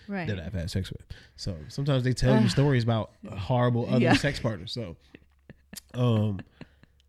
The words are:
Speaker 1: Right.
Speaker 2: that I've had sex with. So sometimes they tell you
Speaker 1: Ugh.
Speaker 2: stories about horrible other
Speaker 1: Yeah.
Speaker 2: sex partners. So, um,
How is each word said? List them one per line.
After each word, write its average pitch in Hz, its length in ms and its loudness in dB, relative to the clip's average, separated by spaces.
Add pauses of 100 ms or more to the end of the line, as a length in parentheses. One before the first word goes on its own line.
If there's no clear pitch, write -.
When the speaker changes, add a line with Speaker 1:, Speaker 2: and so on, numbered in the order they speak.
Speaker 1:
Right. 185 180 -6
Speaker 2:
that 101 140 -4
I've 85 120 -10
had 85 160 -4
sex 95 220 -4
with. - 100 -12 (360)
So 95 180 -8 (140)
sometimes 139 340 0
they 127 80 2
tell 127 260 4
you - 80 6
Speaker 1:
Ugh. - 60 4
Speaker 2:
stories 135 320 4
about 113 280 0 (220)
horrible 120 560 0
other - 120 4
Speaker 1:
Yeah. - 160 4
Speaker 2:
sex - 240 -2
partners. 107 320 -6
So, 98 240 -10 (960)
um, 110 480 2 (680)